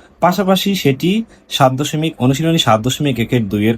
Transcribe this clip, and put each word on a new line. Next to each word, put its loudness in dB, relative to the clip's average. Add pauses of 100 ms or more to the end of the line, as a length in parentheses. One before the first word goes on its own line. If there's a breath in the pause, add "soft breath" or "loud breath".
(200 soft breath)
পাশাপাশি 2
সেটি 0 (240 soft breath)
সাত 2
দশমিক, -4
অনুশীলনী 2
সাত 2
দশমিক -2
একের -2
দুইয়ের 0